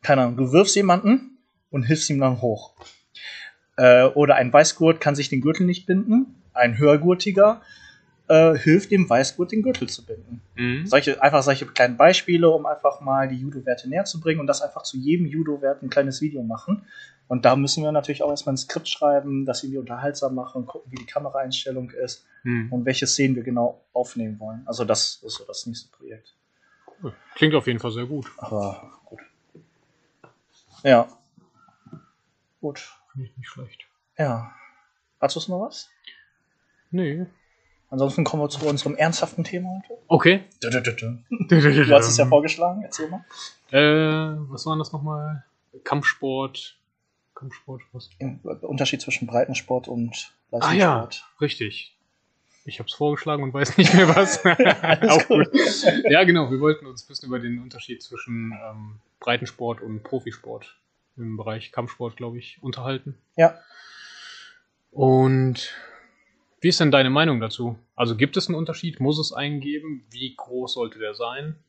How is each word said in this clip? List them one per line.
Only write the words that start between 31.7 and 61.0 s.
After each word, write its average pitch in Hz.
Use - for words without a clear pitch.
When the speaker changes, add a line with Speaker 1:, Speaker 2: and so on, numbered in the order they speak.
Speaker 1:
Gut. 143
Speaker 2:
Finde 131
ich -
nicht 123
schlecht. -
Speaker 1:
Ja. 117
Hast -
du 170
noch 180
was? -
Speaker 2:
Nee. 175
Speaker 1:
Ansonsten 135
kommen 151
wir 143
zu 147
unserem 143
ernsthaften 165
Thema 180
heute. -
Speaker 2:
Okay. 180
Speaker 1:
Dü, 117
dü, 123
dü, 117
dü. 117
Speaker 2:
Dü, 165
dü, 143
dü, 143
Speaker 1:
Du 143
hast 117
es 117
ja -
Speaker 2:
dü. 127
Speaker 1:
vorgeschlagen, 165
erzähl 156
mal. 185
Speaker 2:
Äh, 156
was 135
war 156
das 151
nochmal? 151
Kampfsport. 135
Kampfsport, 131
was? -
Speaker 1:
Im 135
Unterschied -
zwischen -
Breitensport 123
und 117
Speaker 2:
Ah 135
ja, 175
Speaker 1:
Leistungssport. -
Speaker 2:
richtig. -
Ich -
hab's -
vorgeschlagen 147
und 135
weiß 139
nicht 185
mehr 175
was. 190
<laughs> -
Speaker 1:
<laughs> -
Alles 175
Speaker 2:
Auch 156
Speaker 1:
gut. -
Speaker 2:
gut. 156
Ja, 160
genau. 165
Wir 131
wollten 151
uns 127
ein -
bisschen 135
über 127
den 120
Unterschied 123
zwischen, 117
ähm, 107
Breitensport 120
und 110
Profisport -